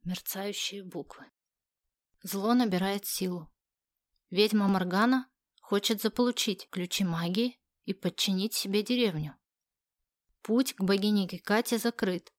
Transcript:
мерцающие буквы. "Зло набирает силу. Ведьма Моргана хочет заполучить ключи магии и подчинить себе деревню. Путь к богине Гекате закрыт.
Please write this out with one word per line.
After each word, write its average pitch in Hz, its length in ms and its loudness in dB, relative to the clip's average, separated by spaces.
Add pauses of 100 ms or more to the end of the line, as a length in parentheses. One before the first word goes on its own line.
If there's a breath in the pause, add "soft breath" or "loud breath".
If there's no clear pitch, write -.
мерцающие 196 800 -8
буквы. - 480 -12 (920)
"Зло 202 320 0
набирает 196 520 2
силу. 180 460 -6 (800)
Ведьма 208 360 4
Моргана 196 640 2 (300)
хочет 202 420 0
заполучить 240 680 0
ключи 180 340 -4
магии 180 560 -2 (240)
и 190 100 -4
подчинить 190 600 -2
себе 202 280 0
деревню. 196 540 0 (1040)
Путь 254 320 2
к - 80 -6
богине 202 440 2
Гекате 214 520 0
закрыт. 196 600 -2